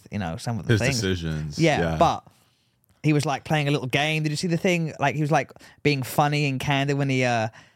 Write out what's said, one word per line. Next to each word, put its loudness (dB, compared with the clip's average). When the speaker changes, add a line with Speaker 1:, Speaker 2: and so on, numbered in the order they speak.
Speaker 1:
you -4
know, -6
some -6
of -10
the 4
Speaker 2:
His 4
Speaker 1:
things. 0
Speaker 2:
decisions. -2
Speaker 1:
Yeah, 2
Speaker 2:
Yeah. 0
Speaker 1:
but 2
he 2
was, 2
like, -4
playing 0
a 0
little -2
game. 0
Did -2
you -4
see -4
the 0
thing? 0
Like, 0
he -2
was, 0
like, 0
being 2
funny 2
and -2
candid 0
when 0
he, 2
uh, 2